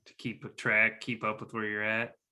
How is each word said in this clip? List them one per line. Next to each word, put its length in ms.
to 100
keep 300
a 60
track, 500
keep 240
up 160
with 140
where 100
you're 180
at, 300